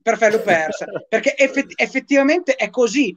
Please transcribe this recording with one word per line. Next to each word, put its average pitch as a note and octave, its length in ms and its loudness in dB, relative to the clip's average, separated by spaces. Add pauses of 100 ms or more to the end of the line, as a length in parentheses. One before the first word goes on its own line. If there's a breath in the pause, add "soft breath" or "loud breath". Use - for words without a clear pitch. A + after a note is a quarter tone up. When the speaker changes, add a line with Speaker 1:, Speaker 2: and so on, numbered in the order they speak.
Speaker 1:
perfetto, A3 380 2
l'ho - 40 -4
persa. D#3+ 440 -2 (100)
Speaker 2:
<laughs> - 100 -12
Speaker 1:
Perché A3 300 -2
effett-, C4+ 420 0
effettivamente C#4 760 0
è G#3 160 -4
così. A#3 460 0